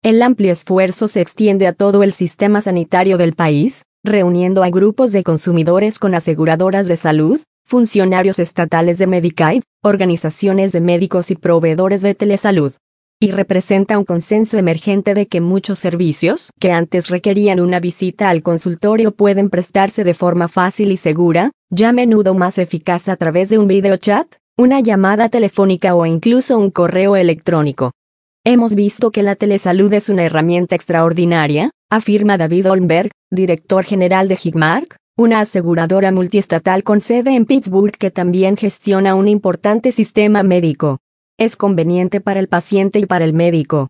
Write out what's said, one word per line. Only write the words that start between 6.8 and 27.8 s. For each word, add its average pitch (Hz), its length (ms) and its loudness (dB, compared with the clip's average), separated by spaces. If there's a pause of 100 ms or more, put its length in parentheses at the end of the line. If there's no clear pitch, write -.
de 170 80 0
salud, 156 420 0 (280)
funcionarios 190 720 0
estatales 170 580 0
de 185 100 0
Medicaid, 175 560 0 (200)
organizaciones 190 920 0
de 175 80 -2
médicos 175 500 0
y 185 40 0
proveedores 170 680 0
de 196 140 0
telesalud. 196 580 0 (480)
Y 202 120 0
representa 196 680 0
un 202 80 -2
consenso 214 500 -2
emergente 196 560 -2
de 202 140 0
que 170 160 -4
muchos 190 360 -2
servicios 170 680 -2 (100)
que 185 140 0
antes 170 380 -2
requerían 190 500 0
una 180 180 0
visita 180 520 -4
al 165 120 0
consultorio 202 680 -2
pueden 202 380 0
prestarse 196 520 -2
de 175 120 0
forma 175 340 -2
fácil 196 440 -2
y 190 40 -2
segura, 175 540 0 (180)
ya 214 220 2
a - 20 2
menudo 220 400 2
más 185 240 -2
eficaz 175 540 -4
a 185 60 -2
través 175 340 -2
de 220 80 2
un 208 100 2
videochat, 196 680 0 (220)
una 254 240 4
llamada 214 480 2
telefónica 196 680 0
o 170 120 2
incluso 226 520 0
un 202 120 2
correo 185 460 0
electrónico. 160 760 0 (500)